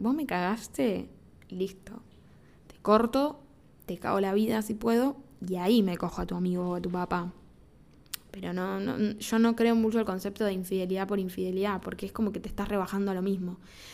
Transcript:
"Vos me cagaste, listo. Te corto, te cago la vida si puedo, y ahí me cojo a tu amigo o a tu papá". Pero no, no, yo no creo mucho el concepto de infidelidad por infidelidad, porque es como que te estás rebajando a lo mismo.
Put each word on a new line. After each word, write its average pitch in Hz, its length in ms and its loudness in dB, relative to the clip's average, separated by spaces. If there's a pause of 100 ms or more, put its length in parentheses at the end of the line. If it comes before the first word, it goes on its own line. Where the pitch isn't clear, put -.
"Vos 226 120 2
me 294 140 0
cagaste, 185 840 -2 (400)
listo. - 540 -8 (640)
Te - 160 -20
corto, 240 600 4 (420)
te 175 120 -6
cago - 200 0
la 196 160 2
vida 220 280 2
si 214 120 -4
puedo, 233 440 2 (300)
y 185 60 -2
ahí 196 300 6
me 180 140 0
cojo 175 220 -4
a 180 60 -4
tu 180 80 -4
amigo 180 340 0
o 180 60 -2
a 180 60 -2
tu 180 100 -4
papá". 180 420 -2 (1000)
Pero 185 180 -6
no, 190 280 -2
no, 208 360 -2
yo 214 220 0
no 233 160 4
creo 233 220 4
mucho 220 240 2
el 220 40 0
concepto 196 400 -4
de 202 80 2
infidelidad 185 540 -2
por 202 140 0
infidelidad, 185 600 -2
porque - 260 -8
es 196 40 -10
como 214 220 -2
que - 80 -6
te 208 80 -10
estás 202 180 -4
rebajando 202 460 0
a - 20 -2
lo 185 80 -2
mismo. 185 360 -2 (360)